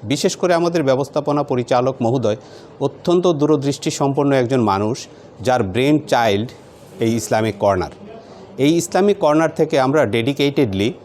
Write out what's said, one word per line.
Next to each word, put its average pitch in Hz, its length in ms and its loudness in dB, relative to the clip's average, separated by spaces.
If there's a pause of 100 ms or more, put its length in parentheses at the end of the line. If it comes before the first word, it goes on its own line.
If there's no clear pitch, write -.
(120)
বিশেষ 180 300 0
করে 180 180 2
আমাদের 170 300 0
ব্যবস্থাপনা 143 520 0 (100)
পরিচালক 127 440 0 (100)
মহোদয় 113 340 0 (460)
অত্যন্ত 175 400 0 (140)
দূরদৃষ্টি 143 500 0 (100)
সম্পন্ন 143 320 0 (100)
একজন 123 200 0 (100)
মানুষ, 104 260 -2 (480)
যার 127 160 2 (120)
ব্রেন 139 220 2 (160)
চাইল্ড 117 360 0 (580)
এই 113 60 2 (100)
ইসলামিক 110 420 -2
কর্নার। 95 300 0 (680)
এই 147 80 4 (100)
ইসলামিক 196 420 0
কর্নার 156 360 2
থেকে 156 160 0 (100)
আমরা 143 160 2 (140)
ডেডিকেটেডলি 123 760 0 (160)